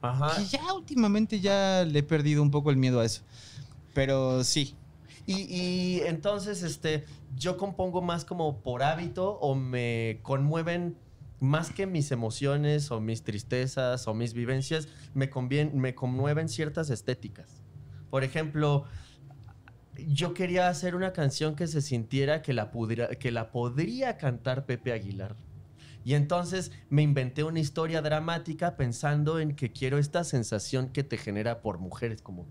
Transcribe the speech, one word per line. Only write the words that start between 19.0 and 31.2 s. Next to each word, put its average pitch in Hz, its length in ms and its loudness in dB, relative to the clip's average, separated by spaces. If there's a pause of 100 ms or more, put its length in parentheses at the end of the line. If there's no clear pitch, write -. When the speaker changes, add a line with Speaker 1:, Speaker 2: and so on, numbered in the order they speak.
Speaker 1:
yo 170 260 0
quería 180 340 4
hacer 175 280 0
una 185 160 0
canción 156 420 0
que 170 120 -2
se 156 160 0
sintiera 135 600 0
que 143 100 -2
la 107 180 0
pudiera, 117 380 -2
que 120 220 -4
la 113 220 -4
podría 165 640 -2
cantar 131 500 -2
Pepe 123 260 -2
Aguilar. 98 440 -6 (680)
Y 127 100 2
entonces 175 580 2 (180)
me 147 120 6
inventé 139 420 2
una 160 160 -2
historia 160 420 -2
dramática 165 720 -2
pensando 147 640 0
en 151 160 0
que 131 180 -2
quiero 131 260 0
esta 147 260 2
sensación 127 640 0
que 135 160 -2
te 120 120 -4
genera 110 460 -2